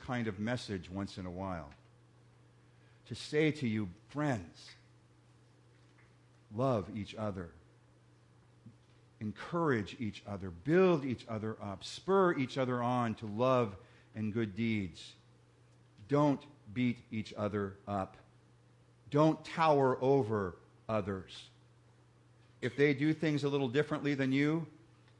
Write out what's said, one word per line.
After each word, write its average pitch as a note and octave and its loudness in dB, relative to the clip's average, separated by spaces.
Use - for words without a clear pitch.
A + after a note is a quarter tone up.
kind B2 -4
of G2+ -6
message G#2 -4
once F#2+ -6
in F#2 -8
a F2+ -8
while. F2 -8
To A#2+ -10
say D3+ 0
to C3 -4
you, G#2+ 0
"Friends, C3 -4
love A#2 0
each G2+ -8
other. F#2+ -6
Encourage A2+ -2
each G#2+ -6
other. F#2+ -8
Build D#3 2
each B2 -4
other A2 -6
up. G2 -10
Spur F#3 2
each C3+ -2
other B2 0
on A#2+ 0
to A2+ -10
love A#2 2
and G#2+ -4
good A2 -2
deeds. G#2+ -2
Don't C#3+ 4
beat A#2+ 0
each A2 -6
other G2+ -2
up. G2 -4
Don't D#3 4
tower C#3+ 4
over A2 2
others. G2 -4
If A#2+ -2
they C#3+ 6
do D3 2
things D3+ 0
a C#3+ 2
little C#3 2
differently C#3+ 0
than C3 0
you, D3 2